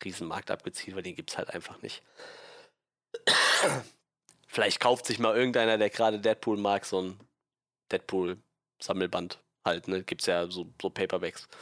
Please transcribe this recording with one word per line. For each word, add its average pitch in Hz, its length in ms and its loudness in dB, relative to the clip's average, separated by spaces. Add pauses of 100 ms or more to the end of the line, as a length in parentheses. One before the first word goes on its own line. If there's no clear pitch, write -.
Riesenmarkt 87 460 -8
abgezielt, - 460 -8
weil 92 80 -6
den - 100 -10
gibt's - 240 -10
halt - 120 -6
einfach - 320 -12
nicht. - 200 -12 (1200)
<coughs> - 20 4 (1200)
Vielleicht 104 320 2
kauft 123 260 2
sich 110 140 -2
mal 113 160 4
irgendeiner, 120 420 4
der 104 120 4
gerade 110 300 2
Deadpool 110 360 2
mag, 101 280 0
so 95 180 -2
ein 92 180 -8 (720)
Deadpool-Sammelband 92 1500 -4 (260)
halt, 85 240 0
ne? 92 140 -2
Gibt's - 240 -6
ja 87 240 0
so, 90 160 -8 (160)
so 95 80 -2
Paperbacks. 90 560 -4 (160)